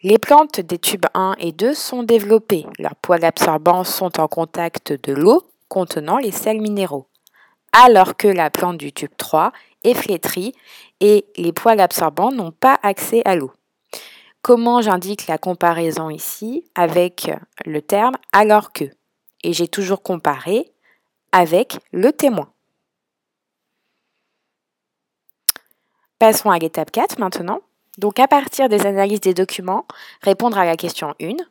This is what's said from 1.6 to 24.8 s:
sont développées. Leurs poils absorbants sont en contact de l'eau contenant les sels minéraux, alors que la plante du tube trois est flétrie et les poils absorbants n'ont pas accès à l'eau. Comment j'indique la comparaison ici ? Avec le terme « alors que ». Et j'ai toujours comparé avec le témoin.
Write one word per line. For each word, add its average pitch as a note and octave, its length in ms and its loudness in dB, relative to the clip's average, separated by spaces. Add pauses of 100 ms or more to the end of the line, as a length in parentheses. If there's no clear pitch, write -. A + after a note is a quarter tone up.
sont B3+ 280 -8
développées. A3 640 2 (140)
Leurs D#3 180 -8
poils E3+ 300 0
absorbants E3+ 580 0
sont - 340 -6
en D#3 80 0
contact E3 680 -6 (120)
de C#3+ 60 -4
l'eau F#3 340 4 (220)
contenant E3+ 480 -4
les B3 160 -2
sels A3 300 -4
minéraux, G3 460 -4 (640)
alors G#3+ 440 8
que - 120 2
la F3 200 0
plante F3 300 -4
du C#3+ 160 -12
tube - 240 -12
trois E3 340 0 (320)
est A#3+ 80 4
flétrie G3 640 -6 (460)
et G#3 260 4 (100)
les E3+ 160 -4
poils A3 280 2
absorbants F3 520 0
n'ont F#3+ 200 -8
pas - 300 2
accès G3+ 440 -2
à F#3+ 100 0
l'eau. C3+ 160 -6 (880)
Comment A#3+ 400 2
j'indique G3 460 -2
la D#3+ 100 -4
comparaison E3+ 720 -4
ici ? A3+ 560 -10 (100)
Avec F3 560 -2 (360)
le D3+ 160 -6
terme « A3 340 0 (160)
alors G#3 400 4
que ». - 120 -6 (600)
Et E3+ 80 -2
j'ai E3 160 -2
toujours F#3+ 340 -4
comparé E3+ 680 -4 (600)
avec F3+ 460 2 (140)
le B3 200 2
témoin. A#3+ 380 -2 (3750)